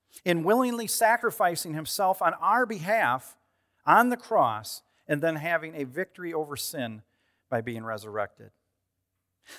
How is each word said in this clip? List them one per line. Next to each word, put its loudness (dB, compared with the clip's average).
in 2
willingly 2
sacrificing 2
himself 0
on 4
our 2
behalf -2
on 8
the -2
cross, 0
and 0
then 0
having -2
a -6
victory -8
over -4
sin -8
by 0
being -8
resurrected. -6